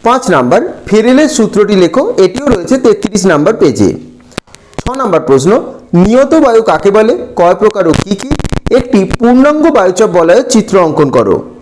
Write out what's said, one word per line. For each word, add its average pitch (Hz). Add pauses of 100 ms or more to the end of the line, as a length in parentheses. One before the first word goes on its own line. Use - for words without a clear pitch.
পাঁচ 247 (120)
নাম্বার, 135 (260)
ফেরেলের 254
সূত্রটি 208
লেখো, 175 (220)
এটিও 185
রয়েছে 175 (100)
তেত্রিশ 208
নাম্বার 165
পেজে। 107 (920)
ছ - (160)
নাম্বার 180
প্রশ্ন, 135 (520)
নিয়ত 254 (120)
বায়ু 226
কাকে 165
বলে? 214 (240)
কয় 180
প্রকার 208
ও - (100)
কী 196
কী? 262 (480)
একটি 254 (200)
পূর্ণাঙ্গ 269 (120)
বায়ুচাপ 190
বলয়ের 180
চিত্র 214 (120)
অঙ্কন 151
করো 98 (260)